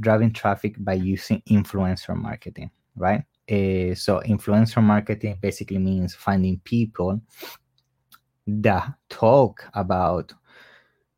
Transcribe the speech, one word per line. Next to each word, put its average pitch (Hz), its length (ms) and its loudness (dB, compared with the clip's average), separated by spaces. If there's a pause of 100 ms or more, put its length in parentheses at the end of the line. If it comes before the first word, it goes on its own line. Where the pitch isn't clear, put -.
driving 110 320 4
traffic 104 440 -4
by 95 140 -4
using 95 560 -2
influencer 95 640 0
marketing, - 560 -12 (260)
right? 92 280 -2 (260)
Uh, 95 440 0
so - 320 -2
influencer 110 560 2
marketing 104 580 0
basically 98 380 -4
means 95 360 -2
finding 92 500 0
people 110 540 -2 (1300)
that 107 440 0 (160)
talk 117 520 4 (120)
about 90 580 -2 (840)